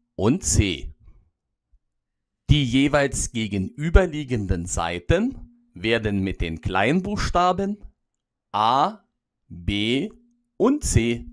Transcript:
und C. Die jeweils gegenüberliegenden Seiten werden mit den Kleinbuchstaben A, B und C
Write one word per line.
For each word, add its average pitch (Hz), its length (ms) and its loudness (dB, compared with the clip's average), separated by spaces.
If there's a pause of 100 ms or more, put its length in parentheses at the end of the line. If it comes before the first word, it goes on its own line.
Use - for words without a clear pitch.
(160)
und 117 280 2
C. 87 500 0 (1600)
Die 151 120 6
jeweils 135 680 0
gegenüberliegenden 117 1300 0
Seiten 90 1080 -2
werden 107 480 -2
mit 95 220 -4
den 82 180 -4
Kleinbuchstaben 180 1160 0 (760)
A, 135 500 2 (460)
B 104 640 -2 (480)
und 269 260 2
C 117 480 0